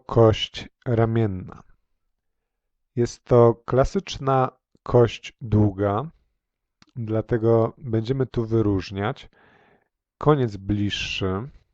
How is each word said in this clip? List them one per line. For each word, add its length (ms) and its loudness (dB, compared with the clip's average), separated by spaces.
kość 600 2
ramienna. 760 -2
Jest 280 -4
to 300 6
klasyczna 840 -2
kość 580 0
długa, 680 0
dlatego 840 0
będziemy 480 -4
tu 200 -4
wyróżniać 840 -2
koniec 380 0
bliższy, 920 -4